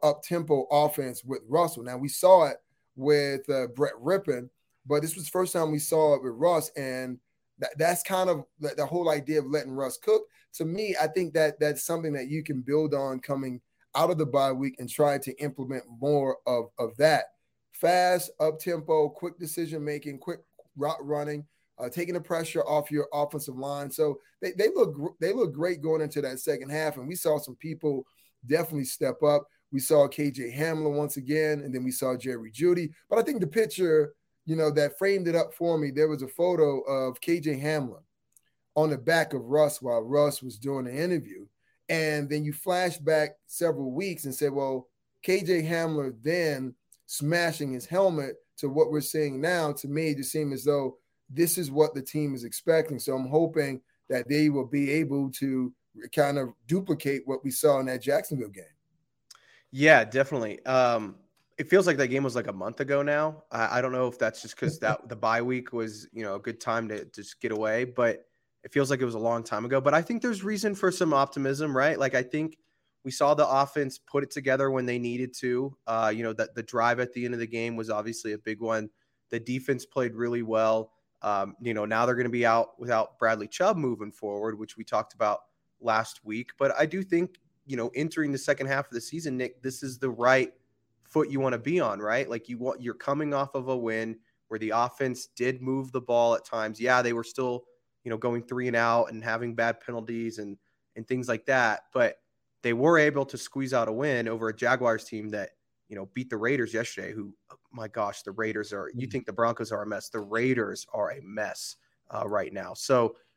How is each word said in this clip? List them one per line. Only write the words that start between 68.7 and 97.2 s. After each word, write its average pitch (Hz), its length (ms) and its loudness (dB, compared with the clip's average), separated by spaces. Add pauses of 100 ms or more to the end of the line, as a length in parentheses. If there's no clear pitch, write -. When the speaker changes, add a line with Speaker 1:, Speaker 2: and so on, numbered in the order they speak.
Speaker 2:
feels 139 200 2
like 131 100 0
it 131 60 0
was 117 80 -2
a 110 40 -4
long 117 240 0
time 110 220 -4
ago. 131 160 2
But 143 140 4
I 165 80 6
think 233 180 -4
there's 208 240 -4
reason 208 300 -2
for 185 180 2
some 165 220 2
optimism, 139 600 0
right? 139 240 4
Like, 135 160 0
I 127 80 2
think 156 360 -4 (460)
we 135 60 -8
saw 143 220 4
the 147 160 4
offense 135 500 0
put - 240 -2
it 139 80 -6
together 135 400 0
when 131 140 0
they 123 140 -2
needed 123 400 -4
to. 131 380 -2 (100)
Uh, 113 280 2
you 117 80 -4
know, 110 120 -4
that 110 200 -4
the 117 80 -8
drive 120 380 2
at 123 140 -4
the 123 100 -6
end 123 80 -4
of 117 80 -4
the 117 60 -4
game 117 280 -4
was 110 140 -6
obviously 110 460 -4
a 104 40 -6
big 107 220 -8
one. 110 300 -2 (400)
The 117 100 -4
defense 127 460 -4
played 120 280 -4
really 120 280 -2
well. 110 500 0 (300)
Um, 98 380 -2
you 120 120 -4
know, 107 120 -2
now 113 200 2
they're 123 120 2
gonna 123 120 0
be 120 160 0
out 117 360 2
without 117 360 -2
Bradley 113 300 0
Chubb 185 300 2
moving 110 340 -4
forward, 104 480 -6
which 107 180 -14
we 113 60 -12
talked 107 320 -4
about 104 280 0 (380)
last 113 440 0
week. 107 340 -8
But 139 180 2
I 151 80 4
do 175 180 -2
think, 175 360 -2 (260)
you 135 120 -8
know, 120 180 -2
entering 151 380 -2
the 135 60 -4
second 135 280 0
half 139 200 -2
of - 60 -20
the 117 80 -6
season, 151 360 -8
Nick, 127 260 -6
this 131 220 -8
is 127 160 -10
the 131 100 -2
right 123 420 4 (520)
foot 147 260 0
you 139 80 -2
wanna 131 200 0
be 156 200 0
on, 107 220 0
right? 113 280 0
Like, 117 200 -8
you 120 100 -10
want, 123 220 -4
you're 117 140 -6
coming 147 400 -2
off 139 200 -2
of 131 140 -6
a 131 80 0
win 113 420 -4 (300)
where 110 100 -6
the 107 120 -4
offense 123 560 0
did 127 360 -4
move 131 300 -4
the 127 80 -2
ball 120 340 4
at - 100 -2
times. 110 360 -4
Yeah, 123 220 4
they 120 100 2
were 117 100 -2